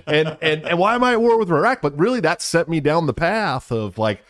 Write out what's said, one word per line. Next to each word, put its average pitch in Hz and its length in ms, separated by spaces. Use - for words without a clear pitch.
And, 156 360
and, 156 240
and 170 120
why 202 180
am 240 100
I 247 80
at 226 80
war 233 160
with 214 120
Iraq? 175 320
But 143 160
really, 233 220
that 196 220
set - 260
me 165 140
down 156 260
the 131 60
path 170 580
of 107 260
like, 107 320